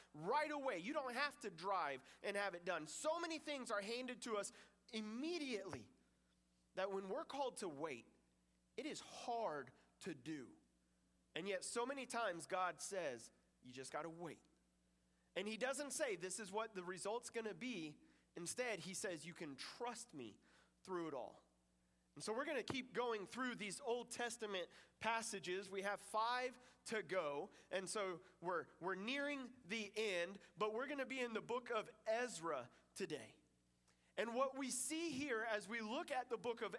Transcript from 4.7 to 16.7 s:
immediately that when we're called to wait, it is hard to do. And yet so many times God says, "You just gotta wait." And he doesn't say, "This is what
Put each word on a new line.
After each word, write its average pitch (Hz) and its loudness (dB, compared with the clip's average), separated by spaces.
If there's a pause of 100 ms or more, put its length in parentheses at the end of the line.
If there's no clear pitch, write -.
immediately 220 -2 (880)
that 196 4
when 196 0
we're 302 0
called 269 -2
to 196 -2
wait, 139 -2 (720)
it 262 -2
is 240 -4 (220)
hard 180 2 (320)
to 170 -2
do. 139 -4 (920)
And 180 2
yet 185 0
so 233 2
many 262 -2
times 190 0
God 180 2
says, 143 -2 (340)
"You 127 -14
just 131 -8
gotta 156 -2
wait." 165 -6 (960)
And 196 2
he 220 -2
doesn't 262 0
say, 269 2
"This 180 -2
is 190 -4
what 220 0